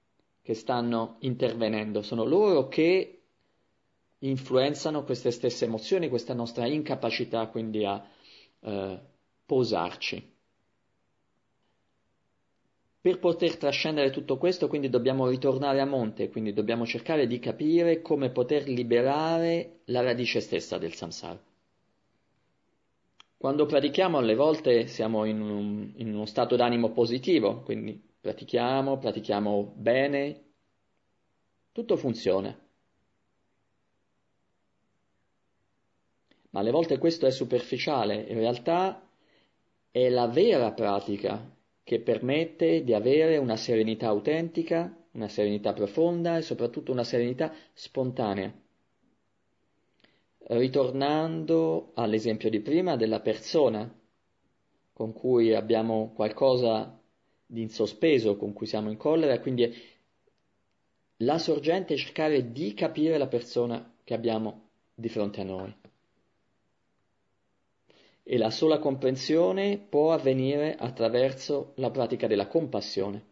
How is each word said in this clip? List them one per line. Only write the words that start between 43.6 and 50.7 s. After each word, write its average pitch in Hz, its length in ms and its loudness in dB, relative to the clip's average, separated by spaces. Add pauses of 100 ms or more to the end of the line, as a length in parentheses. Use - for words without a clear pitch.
autentica, 165 920 -2 (160)
una 110 160 -8
serenità 104 440 0
profonda 170 640 0
e 160 60 -2
soprattutto 120 500 -4
una 123 100 0
serenità 127 500 -2 (200)
spontanea. 107 840 -4 (1900)
Ritornando 156 1500 0